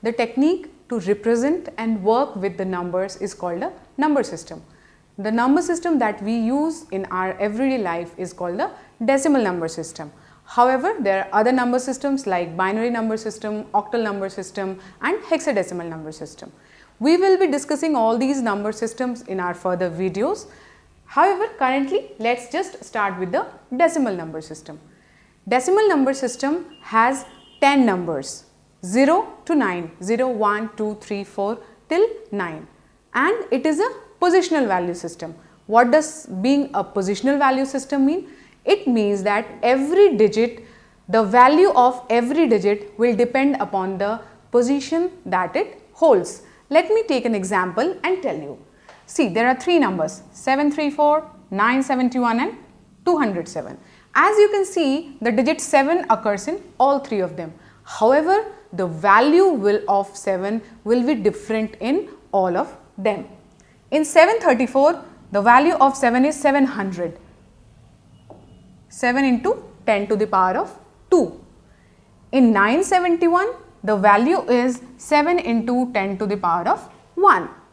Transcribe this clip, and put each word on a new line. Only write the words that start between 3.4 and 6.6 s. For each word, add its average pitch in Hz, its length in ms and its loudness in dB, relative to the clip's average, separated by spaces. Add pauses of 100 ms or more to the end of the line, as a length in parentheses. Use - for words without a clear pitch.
a 359 100 -8 (260)
number 285 240 0
system. 165 400 -12 (560)
The 202 120 -4
number 247 300 2
system 339 380 -2
that 214 240 -2
we 214 120 -4
use 269 560 -4